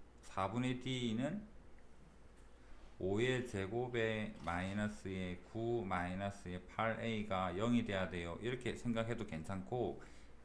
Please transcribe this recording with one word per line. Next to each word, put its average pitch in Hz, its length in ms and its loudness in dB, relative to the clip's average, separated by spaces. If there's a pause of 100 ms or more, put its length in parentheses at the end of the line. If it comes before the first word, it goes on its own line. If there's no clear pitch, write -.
(220)
사분의 120 580 2
D는 127 640 2 (1600)
오의 120 480 4
제곱에 110 960 0
마이너스의 92 1000 0 (120)
구 117 340 2
마이너스의 92 800 0
팔 113 360 2
에이가 104 540 2
영이 117 280 6
돼야 95 240 2
돼요. 85 320 -2
이렇게 123 340 0
생각해도 113 520 0
괜찮고 95 760 0 (420)